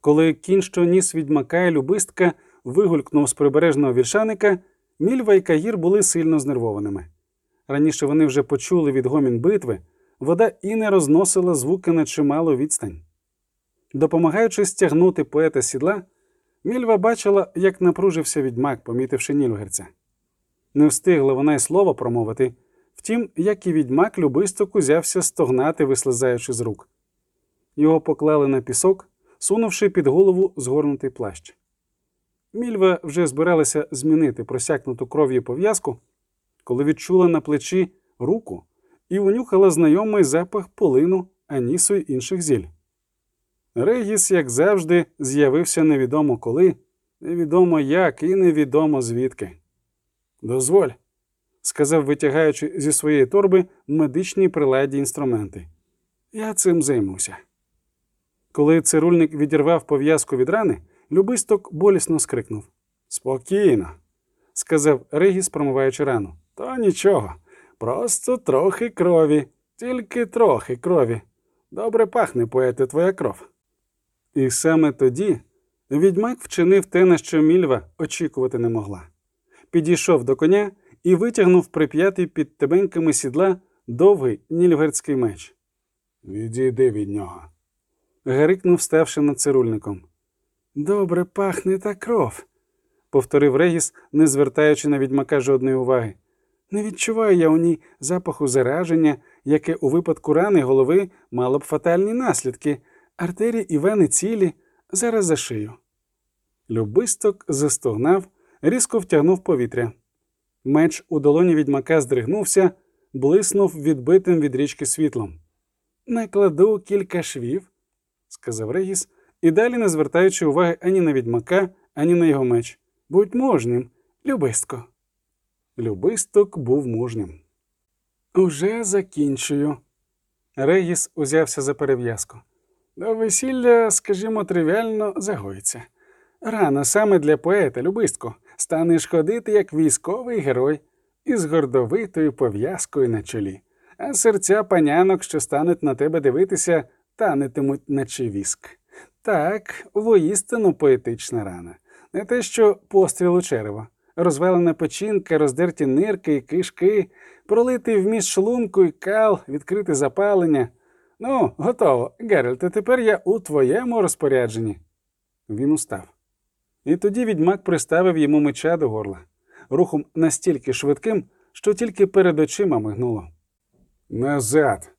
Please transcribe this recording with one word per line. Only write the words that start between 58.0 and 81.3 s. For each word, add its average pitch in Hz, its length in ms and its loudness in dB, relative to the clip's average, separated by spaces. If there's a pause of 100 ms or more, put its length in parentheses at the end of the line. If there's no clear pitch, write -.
Коли 156 300 2
цирульник 160 520 2
відірвав 151 540 0
пов'язку 143 500 0
від 131 120 0
рани, 190 320 0 (300)
любисток 196 640 0
болісно 170 460 2
скрикнув. 110 480 -6 (400)
«Спокійно», 131 840 0 (640)
сказав 147 580 0
Регіс, 185 380 0
промиваючи 135 540 -2
рану. 107 320 -4 (200)
«То 262 200 -10
нічого, 185 600 0 (420)
просто 220 600 -4
трохи 185 520 0
крові, 160 580 2 (280)
тільки 240 500 -6
трохи 147 500 0
крові. 123 460 0 (500)
Добре 226 340 -2
пахне, 143 420 -2
поете, 131 400 0
твоя 165 260 0
кров». - 340 -6 (840)
І 131 160 0
саме 160 420 0
тоді 135 480 0 (520)
відьмак 190 500 0
вчинив 185 440 2
те, 180 200 2
на 180 120 6
що 156 240 -2
Мільва 156 460 2 (100)
очікувати 147 600 -4
не 117 100 -2
могла. 101 340 -8 (680)
Підійшов 165 520 2
до 131 120 0
коня 196 360 2 (320)
і 180 120 4
витягнув 185 520 2